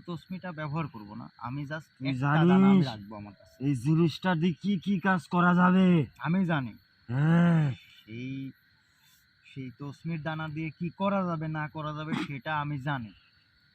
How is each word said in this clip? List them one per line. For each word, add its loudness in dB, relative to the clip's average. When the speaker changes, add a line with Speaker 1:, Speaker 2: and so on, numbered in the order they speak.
Speaker 1:
তসমিটা -12
ব্যবহার -6
করব -14
না, -14
আমি -8
just -12
Speaker 2:
তুই -8
Speaker 1:
একটা 2
দানা 6
আমি 6
Speaker 2:
জানিস -2
Speaker 1:
রাখবো -12
আমার -14
কাছে। -20
Speaker 2:
এই 0
জিনিসটা 2
দিয়ে 0
কি -4
কি -2
কাজ 0
করা 4
যাবে? 6
Speaker 1:
আমি 0
জানি। -2
Speaker 2:
হ্যাঁ। 4
Speaker 1:
সেই, -10
সেই -14
তসমির -10
দানা -6
দিয়ে -6
কি -8
করা -2
যাবে, -4
না -4
করা -8
যাবে, -8
সেটা -8
আমি -6
জানি। -6